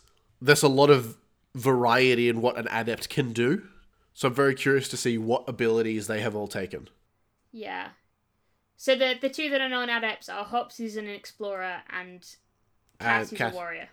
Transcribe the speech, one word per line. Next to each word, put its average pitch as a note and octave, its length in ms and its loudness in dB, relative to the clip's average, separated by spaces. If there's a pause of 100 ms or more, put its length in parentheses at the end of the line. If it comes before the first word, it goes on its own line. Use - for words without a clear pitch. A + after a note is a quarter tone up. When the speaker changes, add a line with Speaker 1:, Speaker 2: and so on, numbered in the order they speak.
(420)
Speaker 1:
there's C#3+ 220 6
a D3 60 8
lot C#3 200 6
of A#2+ 280 4 (380)
variety A#2+ 760 4
in A2+ 120 0
what B2 160 0
an A#2 140 -6
adept A2+ 380 -4
can B2+ 240 -2
do. B2+ 300 2 (500)
So C3+ 160 -2
I'm B2 40 -2
very C3+ 220 2
curious C#3 340 0
to B2 80 -8
see A#2+ 200 0
what A2+ 300 -2
abilities A2+ 600 0
they G#2+ 140 -4
have G#2+ 140 -4
all G#2 120 -6
taken. F#2 400 -10 (680)
Speaker 2:
Yeah. F#3+ 360 -12 (840)
So C4 200 0
the, B3+ 240 2
the C4+ 100 0
two D4+ 200 -6
that C#4 120 0
are C4 80 -2
non-adepts A#3 600 -4
are G3 140 -8
Hops, A#3+ 340 -6
who's A3 200 -8
an G#3+ 100 -8
explorer, G3 680 -10 (120)
and F3+ 360 -12 (760)
Cass, A2+ 280 -2
Speaker 1:
Uh, - 20 -20
Speaker 2:
who's A2 80 -12
Speaker 1:
Cass, A#2 160 -2
Speaker 2:
a - 20 -12
warrior. F3 380 -12